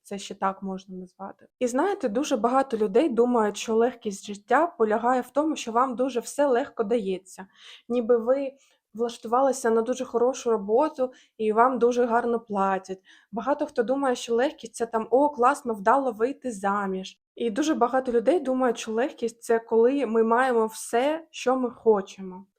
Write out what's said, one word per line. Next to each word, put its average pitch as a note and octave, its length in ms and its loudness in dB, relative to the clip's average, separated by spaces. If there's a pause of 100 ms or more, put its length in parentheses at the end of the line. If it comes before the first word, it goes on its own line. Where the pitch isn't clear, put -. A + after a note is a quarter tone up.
це G3+ 160 -12
ще G3 160 -14
так F#3+ 280 -4
можна F#3+ 340 -10
назвати. F#3 500 -18 (120)
І B3+ 80 0
знаєте, C#4+ 420 -2
дуже C4 280 -2
багато A#3+ 400 0
людей G#3+ 320 2
думають, A#3 480 2
що - 180 -4
легкість A3+ 520 0
життя A#3 400 0
полягає A3+ 540 0
в A#3+ 100 -10
тому, D4+ 260 0
що - 160 -8
вам A#3+ 240 2
дуже B3 240 -2
все C#4 260 0
легко B3 380 0
дається. G3 640 -4 (420)
Ніби A#3+ 280 2
ви C4 360 0 (420)
влаштувалися A#3+ 760 0
на A3+ 120 4
дуже B3+ 220 -4
хорошу B3 460 -2
роботу B3+ 640 0 (260)
і G#3+ 140 0
вам A#3+ 260 4
дуже A#3+ 260 2
гарно A#3 360 0
платять. G3 580 -4 (340)
Багато C4+ 340 -2
хто B3+ 160 -2
думає, B3+ 340 0
що A#3 180 -4
легкість — B3 420 -2
це A#3 100 -4
там, A3 240 -4
о, C#4+ 180 4
класно, B3+ 460 0
вдало A#3 380 2
вийти B3 400 -4
заміж. G3 640 -4 (160)
І A#3 160 -4
дуже D4 240 0
багато B3 380 0
людей A#3+ 280 2
думають, B3+ 380 0
що - 140 -8
легкість — A#3 500 -4
це A3+ 160 0
коли A#3 480 2
ми A3+ 160 2
маємо A3+ 440 2
все, C#4 640 -2
що - 260 -2
ми B3 140 -2
хочемо. G3 760 -2 (120)